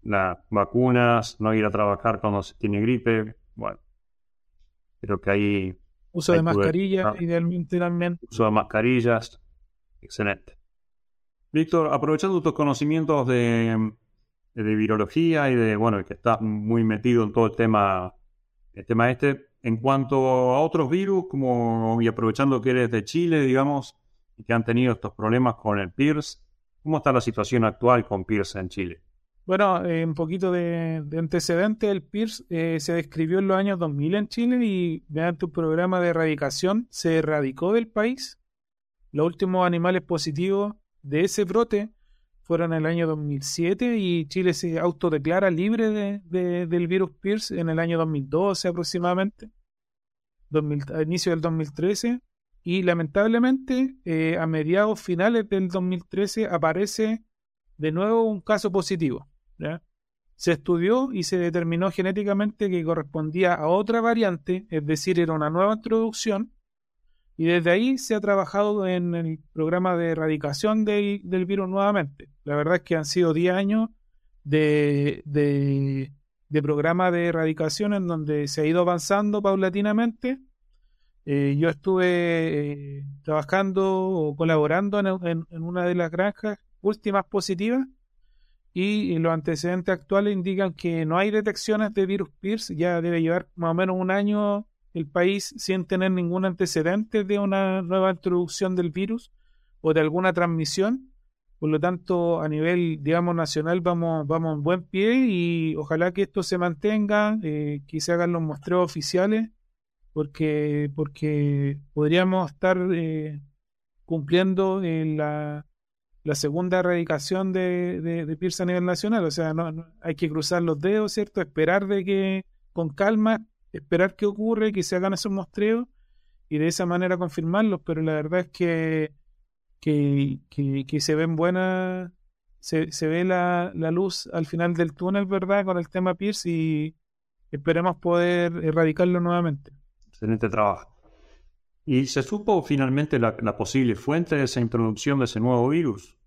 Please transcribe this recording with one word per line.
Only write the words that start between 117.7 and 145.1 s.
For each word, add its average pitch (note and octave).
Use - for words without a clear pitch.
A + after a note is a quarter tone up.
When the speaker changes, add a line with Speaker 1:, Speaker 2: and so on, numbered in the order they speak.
Speaker 2:
de, E3
de D#3
pirs F3+
a F3+
nivel F3+
nacional. F#3+
O D3+
sea, D#3
no, E3
no, E3
hay E3
que D#3+
cruzar D#3+
los D#3+
dedos, G3+
¿cierto? G#3
Esperar D#3+
de G3
que, F#3+
con E3
calma, G#3+
esperar F3+
qué G#3
ocurre, G#3+
que F#3+
se F3+
hagan F#3+
esos G3
muestreos G#3
y D3+
de D#3+
esa F3
manera F3+
confirmarlos. F3+
Pero D#3+
la D#3
verdad D#3
es F3+
que, D#3+
que, C#3+
que, C#3
que D3
se D3+
ven E3
buenas, F#3
se, D#3+
se D#3+
ve E3+
la, F3+
la D#3+
luz F3+
al E3
final E3+
del E3
túnel, G3
¿verdad? G3
Con F#3
el E3
tema F#3
pirs G3
y D#3+
esperemos E3
poder F3
erradicarlo E3
nuevamente. E3+
Speaker 1:
Excelente A2
trabajo. G2+
¿Y C3+
se C3+
supo G#3
finalmente C#3
la, A2+
la A2
posible A#2
fuente D#3
de C#3
esa B2
introducción A#2